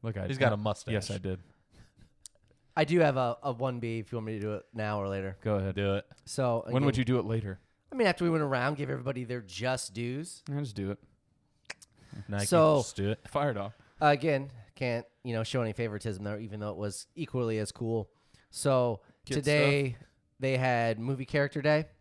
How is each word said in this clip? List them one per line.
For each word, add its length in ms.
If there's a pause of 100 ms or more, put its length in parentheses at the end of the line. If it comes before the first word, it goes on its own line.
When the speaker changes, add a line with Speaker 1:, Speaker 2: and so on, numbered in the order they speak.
Speaker 1:
Look, 140
I 100
Speaker 2:
He's 120
got 140
Speaker 1:
uh, 20
Speaker 2:
a 40
mustache. 340
Speaker 1:
yes, 180
I 80
did. 200 (1400)
Speaker 3:
I 80
do 160
have 160
a, 260
a 100
one 280
B 180
if 140
you 40
want 100
me 80
to 60
do 140
it 80 (100)
now 300
or 60
later. 340
Speaker 1:
Go 140
ahead. 180
Speaker 2:
Do 220
it. 100 (180)
Speaker 3:
So, 440
Speaker 1:
When 160
would 100
Speaker 3:
again, 60
Speaker 1:
you 40
do 140
it 80
later? 340 (320)
Speaker 3:
I 40
mean, 100
after 180
we 60
went 120
around, 360
give 100
everybody 360
their 180
just 500
dues. 580
Speaker 1:
Yeah, 100
just 160
do 160
it. 60 (1300)
Speaker 2:
Nike, 180
Speaker 3:
So 320
Speaker 2:
just 180
do 140
it. 80 (100)
Speaker 1:
Fire 220
it 60
off. 180 (260)
Speaker 3:
again, 500 (240)
can't, 300 (200)
you 100
know, 80
show 200
any 100
favoritism 520
there, 140
even 220
though 100
it 60
was 380
equally 440
as 140
cool. 360 (420)
So 500 (260)
Speaker 1:
Kid 80
Speaker 3:
today 560
Speaker 1:
stuff. 180 (320)
Speaker 3:
they 160
had 420
movie 280
character 340
day. 240 (160)